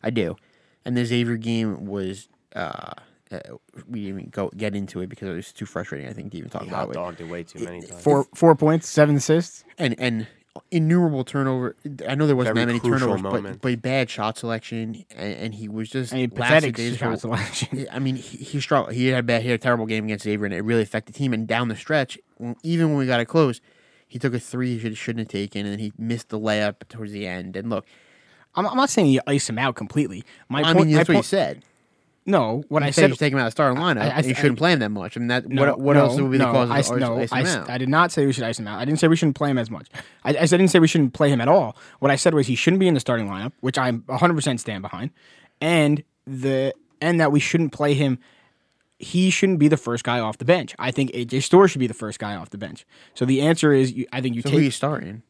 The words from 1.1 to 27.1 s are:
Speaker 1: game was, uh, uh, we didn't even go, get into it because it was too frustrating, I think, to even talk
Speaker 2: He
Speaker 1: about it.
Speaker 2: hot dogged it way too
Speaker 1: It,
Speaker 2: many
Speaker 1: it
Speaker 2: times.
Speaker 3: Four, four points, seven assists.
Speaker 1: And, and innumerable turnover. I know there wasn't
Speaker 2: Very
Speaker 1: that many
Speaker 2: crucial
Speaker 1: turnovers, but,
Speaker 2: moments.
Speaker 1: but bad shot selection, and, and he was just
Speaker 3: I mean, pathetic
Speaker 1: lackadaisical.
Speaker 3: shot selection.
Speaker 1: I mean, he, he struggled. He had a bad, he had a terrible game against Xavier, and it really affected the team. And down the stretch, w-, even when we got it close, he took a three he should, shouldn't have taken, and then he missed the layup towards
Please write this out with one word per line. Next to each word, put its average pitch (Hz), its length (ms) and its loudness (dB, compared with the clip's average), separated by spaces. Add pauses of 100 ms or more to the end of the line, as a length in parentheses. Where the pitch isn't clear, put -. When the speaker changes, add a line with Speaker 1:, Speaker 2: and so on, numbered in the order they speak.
Speaker 1:
game 110 500 -4
was, 98 420 -8 (260)
uh, - 380 -10 (400)
uh, 95 60 -12 (500)
we 110 160 -10
didn't 98 140 -8
even - 120 -14
go, 101 260 -6
get 101 200 -6
into 98 240 -8
it 92 80 -8
because 95 200 -12
it 92 40 -8
was 87 200 -10
too - 140 -12
frustrating, 73 420 -10
I 117 40 -12
think, - 200 -14
to 85 60 -12
even - 120 -14
talk - 120 -10
Speaker 2:
He - 60 -14
Speaker 1:
about - 220 -8
it. 62 60 -10
Speaker 2:
hot 87 100 -8
dogged 87 160 -14
it 82 60 -14
way 87 140 -10
too - 160 -18
Speaker 1:
It, - 60 -8
Speaker 2:
many 87 140 -14
Speaker 1:
it 85 100 -18
Speaker 2:
times. 87 140 -16
Speaker 3:
Four, 139 320 2
four 165 200 8
points, 156 340 0
seven 147 280 4
assists. 156 480 0 (140)
Speaker 1:
And, 131 200 0
and 117 280 -4 (460)
innumerable 160 520 2
turnover. 131 520 -2 (320)
I 131 80 -2
know 151 100 2
there 143 80 4
wasn't 120 220 2
Speaker 2:
Very 120 100 2
Speaker 1:
that 120 60 0
many 117 80 0
Speaker 2:
crucial 120 360 2
Speaker 1:
turnovers, 95 60 -4
but, 98 100 -4
Speaker 2:
moments. 98 300 -6
Speaker 1:
but 123 180 -2
bad 127 300 -2
shot 110 260 -4
selection, 113 760 -8
and, 95 220 -10
and 107 200 -10
he 107 140 -12
was 110 200 -8
just 127 240 -6
Speaker 3:
I 127 40 -6
mean, 127 140 0
pathetic 127 460 2
Speaker 1:
lackadaisical. 120 360 -4
Speaker 3:
shot 110 80 -6
selection. 117 680 -6
Speaker 1:
I 127 100 -8
mean, 131 160 -2
he, - 220 -14
he 139 220 -8
struggled. 131 340 0
He 123 120 0
had 131 140 2
a - 20 -2
bad, 117 200 0
he 117 60 -4
had 120 120 0
a - 20 -20
terrible 117 240 0
game 110 180 -4
against 107 200 -6
Xavier, 104 200 -2
and 98 80 -4
it 90 100 -6
really 113 200 0
affected 107 320 -6
the - 40 -20
team. 135 140 -2
And 110 140 -4
down 120 220 -2
the 110 80 -6
stretch, 147 420 -4 (200)
w-, 120 260 -10
even 165 240 0
when 147 100 0
we 135 80 0
got 127 140 2
it 117 60 -2
close, 143 340 2 (480)
he 127 100 -14
took 123 160 -2
a 120 60 -4
three 127 340 -6
he 113 60 -6
should, 110 160 -6
shouldn't 113 240 -6
have 110 80 -6
taken, 101 380 -6
and 101 80 -6
then 104 40 -8
he 107 180 -8
missed 113 340 -6
the 107 100 -6
layup 107 480 -2
towards 110 240 -14